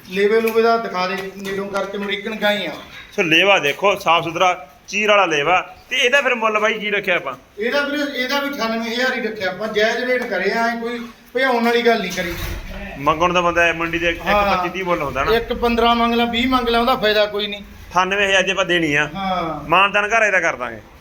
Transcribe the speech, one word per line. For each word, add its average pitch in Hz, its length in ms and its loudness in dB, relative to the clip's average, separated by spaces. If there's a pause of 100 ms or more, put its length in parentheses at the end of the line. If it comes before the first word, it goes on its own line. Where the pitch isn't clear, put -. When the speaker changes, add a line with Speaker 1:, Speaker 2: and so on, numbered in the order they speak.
(100)
Speaker 1:
ਲੇਵੇ 208 300 2
ਲੂਵੇ 226 220 0
ਦਾ 226 140 4
ਦਿਖਾ 190 300 -2
ਦੇ, 196 300 -6
ਨੇੜੋਂ 196 320 -6
ਕਰਕੇ 196 300 -8
ਅਮਰੀਕਨ 202 360 -6
ਗਾਂ 208 180 0
ਹੀ 196 140 -4
ਆ। 156 40 -8 (460)
Speaker 2:
ਸੋ 202 60 0
ਲੇਵਾ 180 360 6
ਦੇਖੋ, 165 380 2
ਸਾਫ਼ 170 280 2
ਸੁਥਰਾ 175 440 0 (200)
ਚੀਰ 208 220 0
ਵਾਲਾ 202 140 6
ਲੇਵਾ। 160 500 0 (160)
ਤੇ 247 60 -4
ਇਹਦਾ 269 260 4
ਫਿਰ 254 120 0
ਮੁੱਲ 220 240 0
ਬਾਈ 220 160 0
ਕੀ 208 160 -6
ਰੱਖਿਆ 202 260 0
ਆਪਾਂ? 135 180 -6 (240)
Speaker 1:
ਇਹਦਾ 247 220 0
ਵੀਰੇ, 277 420 -4
ਇਹਦਾ 277 180 -2
ਵੀ 285 160 -4
ਅਠਾਨਵੇਂ 226 340 -4
ਹਜ਼ਾਰ 240 280 -2
ਹੀ 214 40 -6
ਰੱਖਿਆ 196 260 -6
ਆਪਾਂ, 190 200 -6
ਜਾਇਜ਼ 220 360 0
ਰੇਟ 247 180 0
ਕਰਿਆ। 208 460 -2
ਐਂ 233 120 -4
ਕੋਈ 233 260 -6 (300)
ਭਜਾਉਣ 247 280 2
ਵਾਲੀ 233 180 2
ਗੱਲ 226 180 4
ਨਹੀਂ 180 120 -6
ਕਰੀ। 175 220 -6 (640)
Speaker 2:
ਮੰਗਣ 156 340 2
ਦਾ 180 80 2
ਬੰਦਾ 170 320 4
ਮੰਡੀ 165 260 -4
ਦੇ 170 100 0
ਇੱਕ 170 180 -4
Speaker 1:
ਹਾਂ। 202 300 2
Speaker 2:
ਪੱਚੀ 180 120 -2
ਤੀਹ 185 160 -6
ਮੁੱਲ 175 180 0
ਹੁੰਦਾ 135 220 -2
ਨਾ। 214 120 2
Speaker 1:
ਇੱਕ 233 160 -2
ਪੰਦਰਾਂ 233 420 2
ਮੰਗ 233 200 2
ਲਾ, 233 100 2
ਵੀਹ 233 240 0
ਮੰਗ 247 200 0
ਲਾ, 233 120 2
ਉਹਦਾ 240 160 2
ਫਾਇਦਾ 214 300 2
ਕੋਈ 208 200 -4
ਨਹੀਂ। 202 160 -8
Speaker 2:
ਅਠਾਨਵੇਂ 196 680 0
ਹਜ਼ਾਰ 196 140 4
ਜੇ 185 100 -2
ਆਪਾਂ 190 120 0
ਦੇਣੀ 170 300 2
ਆ, 147 200 2
Speaker 1:
ਹਾਂ। 170 540 -4
Speaker 2:
ਮਾਨਤਾਨ 196 380 4
ਘਰ 220 160 2
ਇਹਦਾ 196 180 2
ਕਰ 160 160 0
ਦਾਂਗੇ। 120 200 -8 (240)